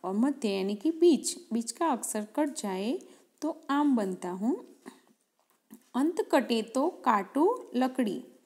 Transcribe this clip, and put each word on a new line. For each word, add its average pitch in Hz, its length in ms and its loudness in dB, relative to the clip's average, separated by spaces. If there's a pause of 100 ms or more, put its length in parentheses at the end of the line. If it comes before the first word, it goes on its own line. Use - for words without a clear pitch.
और 190 100 -4
मध्य 247 360 0
यानी 196 260 -2
कि 311 160 -2
बीच, 330 460 4 (160)
बीच 226 180 -2
का 339 160 -2
अक्षर 214 480 -2
कट 294 140 0
जाए 208 500 -4 (420)
तो - 280 -6
आम 285 260 4
बनता 190 340 -2
हूँ। 220 360 -2 (1300)
अंत 320 360 0
कटे 233 300 2
तो 262 280 -2
काटू 269 760 0 (100)
लकड़ी 247 480 -2 (220)